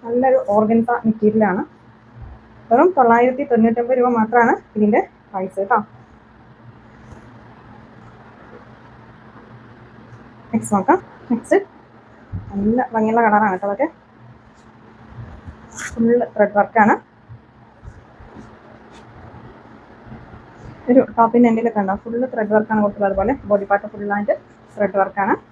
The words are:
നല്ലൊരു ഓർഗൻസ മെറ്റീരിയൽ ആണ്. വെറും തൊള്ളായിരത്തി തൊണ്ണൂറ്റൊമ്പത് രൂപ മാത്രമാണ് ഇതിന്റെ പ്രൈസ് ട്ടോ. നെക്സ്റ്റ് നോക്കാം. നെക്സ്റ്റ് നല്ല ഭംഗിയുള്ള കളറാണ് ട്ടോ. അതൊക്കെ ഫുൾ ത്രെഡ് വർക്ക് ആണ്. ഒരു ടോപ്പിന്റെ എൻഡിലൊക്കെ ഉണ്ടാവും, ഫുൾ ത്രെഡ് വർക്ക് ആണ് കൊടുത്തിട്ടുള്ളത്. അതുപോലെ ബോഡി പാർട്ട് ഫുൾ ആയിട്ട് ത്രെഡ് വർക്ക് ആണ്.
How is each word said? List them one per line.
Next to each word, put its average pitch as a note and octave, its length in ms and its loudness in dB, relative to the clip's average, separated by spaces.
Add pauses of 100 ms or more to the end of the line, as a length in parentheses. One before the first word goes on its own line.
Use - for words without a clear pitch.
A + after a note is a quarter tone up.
നല്ലൊരു B3+ 340 2 (160)
ഓർഗൻസ A3+ 320 2 (180)
മെറ്റീരിയൽ G#3+ 460 2
ആണ്. B3 120 -2 (1040)
വെറും C#4+ 280 4
തൊള്ളായിരത്തി B3 540 4
തൊണ്ണൂറ്റൊമ്പത് A#3 480 2
രൂപ B3 80 2 (100)
മാത്രമാണ് A#3 360 2 (260)
ഇതിന്റെ G#3+ 220 2 (280)
പ്രൈസ് G3 400 -6
ട്ടോ. G#3 100 2 (4000)
നെക്സ്റ്റ് A3 240 -2
നോക്കാം. C#4 220 2 (320)
നെക്സ്റ്റ് A#3 260 0 (960)
നല്ല G#3 280 -2 (140)
ഭംഗിയുള്ള A3 320 0
കളറാണ് G#3 340 0
ട്ടോ. G3+ 80 -8
അതൊക്കെ G3+ 200 -4 (2000)
ഫുൾ A#3 300 0 (140)
ത്രെഡ് G3+ 240 0
വർക്ക് G3+ 240 0
ആണ്. A#3 120 4 (4000)
ഒരു B3+ 100 6 (180)
ടോപ്പിന്റെ A#3 320 4
എൻഡിലൊക്കെ A3+ 320 -2
ഉണ്ടാവും, G3 220 -4
ഫുൾ A#3 200 -6 (100)
ത്രെഡ് G#3+ 220 -2
വർക്ക് G#3+ 180 0
ആണ് G#3+ 100 0
കൊടുത്തിട്ടുള്ളത്. G3+ 280 -2
അതുപോലെ G3 220 -2 (160)
ബോഡി G3+ 200 0
പാർട്ട് G#3 220 -4
ഫുൾ G3+ 240 -8
ആയിട്ട് G#3 180 -2 (420)
ത്രെഡ് G3+ 260 -2
വർക്ക് G3 220 -4
ആണ്. G#3 120 0 (160)